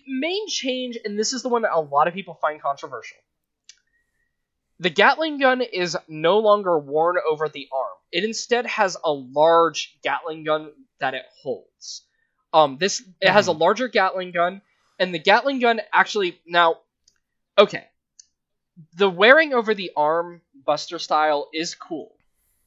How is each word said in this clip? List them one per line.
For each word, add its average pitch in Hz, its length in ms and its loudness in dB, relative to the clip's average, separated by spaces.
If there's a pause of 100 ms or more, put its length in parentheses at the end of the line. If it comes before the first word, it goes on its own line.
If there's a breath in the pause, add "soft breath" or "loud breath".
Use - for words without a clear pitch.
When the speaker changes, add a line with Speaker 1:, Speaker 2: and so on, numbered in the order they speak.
Speaker 1:
main 339 400 -4
change, 254 560 -6
and 208 140 -8
this 214 160 -2
is 247 80 -8
the 254 80 -4
one 233 140 0
that 170 100 0
a 165 60 2
lot 147 280 2
of 170 60 -4
people 180 220 -12
find 151 260 -6
controversial, 139 560 -10 (1600)
the 175 120 -2
Gatling 277 480 2
gun 254 220 2
is 180 360 -4 (100)
no 160 320 0
longer 208 380 2
worn 156 380 0 (120)
over 151 220 -2
the 139 240 -16
arm. 127 140 -4 (240)
It 175 120 -2
instead 233 440 -2
has 196 360 -2
a 160 80 0
large 151 920 2
Gatling 156 400 -6
gun 156 280 -4 (280)
that 135 160 -4
it - 80 -10 (180)
holds. - 600 -12 (500)
Um, 143 240 4
this, 190 240 -4 (180)
it 190 100 4
has 196 180 4
a 180 40 0
Speaker 2:
Mm-hmm. 156 100 -2
Speaker 1:
larger 214 260 2
Gatling 190 440 -2
gun, 175 300 -2 (380)
and 185 140 -2
the 165 60 -4
Gatling 240 400 2
gun 233 220 2 (100)
actually, 180 540 0
now, 170 320 4 (800)
okay. 202 280 2 (1120)
The 196 140 4
wearing 262 460 6
over 220 180 0
the 190 240 -8
arm 165 440 -2 (220)
Buster 156 360 -4
style 151 520 0
is 165 220 -6
cool. - 400 -14 (540)